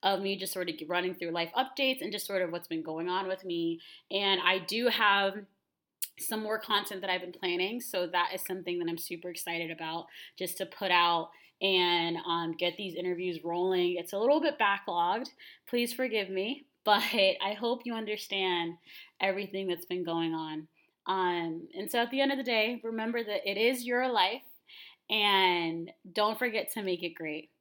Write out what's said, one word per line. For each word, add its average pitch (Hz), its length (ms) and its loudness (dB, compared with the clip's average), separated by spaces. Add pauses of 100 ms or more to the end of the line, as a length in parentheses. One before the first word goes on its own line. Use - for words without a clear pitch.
of 196 180 2
me 196 160 -2
just 185 160 -6
sort 180 160 -4
of 156 80 -6
g-, 156 100 -10
running 180 280 0
through 170 160 -6
life 170 260 -2
updates 262 460 0
and 170 100 -4
just - 140 -6
sort 190 160 0
of 170 80 -2
what's 170 180 -6
been 160 140 -4
going 160 260 -4
on 185 180 -2
with 190 180 -6
me. 170 360 -2 (300)
And 196 340 2
I 190 140 6
do 214 300 0
have 202 460 4 (840)
some 220 240 -4
more 214 160 -2
content 208 420 -2
that 185 100 -4
I've 185 100 0
been 175 120 -10
planning, 185 480 0
so 180 260 -2
that 175 280 2
is 190 120 -6
something 180 320 -4
that 170 100 -2
I'm 165 100 -4
super 175 320 -8
excited 170 400 -6
about, 165 360 -6 (320)
just 185 200 -6
to 190 80 -4
put 190 260 0
out 170 380 4 (300)
and, 175 560 4 (100)
um, 170 300 0
get 175 200 0
these 190 180 -6
interviews 175 480 -4
rolling. 175 540 2
It's 165 160 -8
a 202 60 -4
little 269 220 4
bit 302 180 0
backlogged. 196 720 2 (380)
Please 240 240 0
forgive 220 380 -2
me, 196 360 -4 (180)
but 202 180 6 (400)
I 208 160 -2
hope 240 260 -2
you 240 100 -4
understand 190 800 -2 (460)
everything 196 460 -2
that's 175 200 -4
been 180 180 -4
going 165 300 0
on. 156 340 -8 (380)
Um, 175 680 0
and 202 160 -6
so 240 80 0
at 233 120 0
the 269 100 -2
end 277 120 4
of 269 60 -2
the 262 60 -4
day, 233 380 0
remember 226 400 -4
that 208 260 -4
it 196 100 -2
is 240 260 2
your 247 260 0
life, 214 320 2 (680)
and 180 800 4 (200)
don't 214 280 2
forget 226 340 -2
to 220 100 -4
make 180 200 -2
it 165 120 -4
great. 156 360 -8 (100)